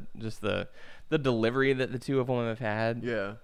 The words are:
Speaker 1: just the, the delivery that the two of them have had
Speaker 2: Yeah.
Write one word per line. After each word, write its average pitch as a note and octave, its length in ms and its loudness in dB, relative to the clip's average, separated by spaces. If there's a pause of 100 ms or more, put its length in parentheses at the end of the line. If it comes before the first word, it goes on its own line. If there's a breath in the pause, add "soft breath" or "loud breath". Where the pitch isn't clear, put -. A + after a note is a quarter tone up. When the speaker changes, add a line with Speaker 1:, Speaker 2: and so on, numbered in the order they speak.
(160)
Speaker 1:
just A2 240 -6
the, G2 280 -2 (420 loud breath)
the D#3 80 4
delivery B2+ 540 4
that B2+ 200 0
the B2+ 60 -2
two C3+ 220 2
of B2 60 2
them B2 200 2
have A2+ 120 -2
had A2+ 460 0
Speaker 2:
Yeah. G#2+ 400 -2